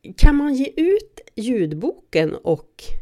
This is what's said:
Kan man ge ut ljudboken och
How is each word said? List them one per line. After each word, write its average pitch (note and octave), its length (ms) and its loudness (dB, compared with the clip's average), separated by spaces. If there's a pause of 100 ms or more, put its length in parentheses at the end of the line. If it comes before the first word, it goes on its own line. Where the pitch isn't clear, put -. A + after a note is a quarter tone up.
(160)
Kan D4 200 8
man C#4+ 180 -2
ge C4 220 -4
ut G4 440 -2 (140)
ljudboken F3 1000 -4
och - 500 -8 (160)